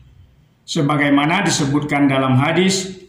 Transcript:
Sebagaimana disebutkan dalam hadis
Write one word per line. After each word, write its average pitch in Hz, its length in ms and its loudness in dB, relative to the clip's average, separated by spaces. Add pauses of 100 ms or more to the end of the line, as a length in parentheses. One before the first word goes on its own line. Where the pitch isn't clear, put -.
(640)
Sebagaimana 147 800 0
disebutkan 143 640 0
dalam 135 320 2
hadis 165 720 0